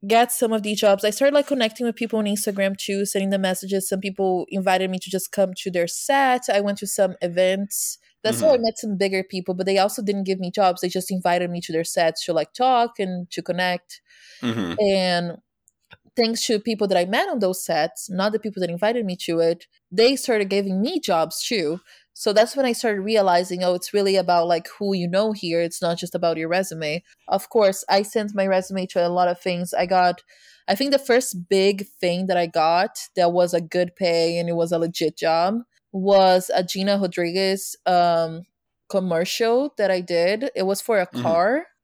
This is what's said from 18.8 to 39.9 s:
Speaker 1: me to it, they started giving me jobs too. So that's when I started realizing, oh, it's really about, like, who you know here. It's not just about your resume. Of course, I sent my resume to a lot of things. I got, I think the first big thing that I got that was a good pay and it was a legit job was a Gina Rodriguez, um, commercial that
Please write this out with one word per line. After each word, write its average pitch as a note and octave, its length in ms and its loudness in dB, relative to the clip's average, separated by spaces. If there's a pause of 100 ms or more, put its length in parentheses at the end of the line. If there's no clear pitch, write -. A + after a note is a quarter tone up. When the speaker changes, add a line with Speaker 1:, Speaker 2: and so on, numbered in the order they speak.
Speaker 1:
me F#3 180 -4
to E3 160 -2
it, E3 280 0 (240)
they A3+ 260 4
started G#3+ 320 0
giving G3 320 0
me D#4 180 -2
jobs E3 440 0
too. F3 380 -2 (320)
So - 200 -2
that's A3+ 240 4
when C4+ 80 2
I A#3+ 80 2
started G#3+ 280 -2
realizing, F#3 640 2
oh, F3+ 120 2
it's - 180 -8
really G3 240 2
about, F3 300 4
like, E3+ 200 0 (120)
who G3 160 0
you F3 140 -2
know G#3 240 0
here. E3+ 280 -2
It's E3+ 200 -4
not E3+ 160 -2
just - 180 -8
about E3+ 220 0
your D#3+ 120 -4
resume. E3+ 540 -4 (260)
Of G3 200 -2
course, G3+ 400 2
I G3 140 2
sent G#3 320 -4
my G3 120 0
resume F#3+ 400 -2
to F3 200 0
a - 20 2
lot F3+ 200 2
of F3 120 -4
things. F3+ 320 -4
I F#3 140 0
got, F3+ 360 2 (440)
I G3 80 0
think C4+ 160 -2
the C4+ 80 2
first A#3+ 500 -2
big G3 380 2 (140)
thing F3+ 260 -2
that F3+ 100 2
I F3 100 2
got E3+ 520 0 (160)
that F3 180 2
was F3+ 220 2
a E3+ 60 2
good F3 340 -2
pay E3+ 440 0
and E3+ 100 -2
it E3+ 60 -2
was E3+ 180 0
a E3+ 60 0
legit E3+ 380 -2
job E3 380 0 (380)
was F#3+ 600 4
a F#3 80 2
Gina G3 360 -2
Rodriguez, F#3+ 760 -2 (120)
um, E3+ 560 2 (460)
commercial G3+ 880 0
that G3+ 140 2